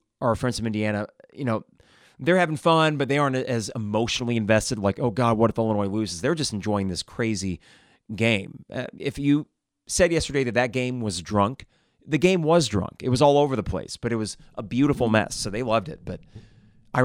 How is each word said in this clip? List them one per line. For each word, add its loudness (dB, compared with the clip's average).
our 2
friends -4
from -4
Indiana, -2
you -8
know, -2
they're 2
having 0
fun, 2
but 0
they 2
aren't 2
as -2
emotionally -2
invested, 2
like, 0
"Oh 0
God, 0
what 4
if -6
Illinois 0
loses?" -4
They're 0
just -4
enjoying -2
this -4
crazy -4
game. -2
Uh, -10
if -6
you 2
said 2
yesterday 0
that -4
that 0
game -4
was -4
drunk, 0
the -2
game 4
was 4
drunk. -4
It -2
was 2
all 6
over 2
the 0
place, -8
but -4
it -2
was -6
a -8
beautiful 2
mess. 2
So -6
they -4
loved 0
it. -14
But -10
I, 2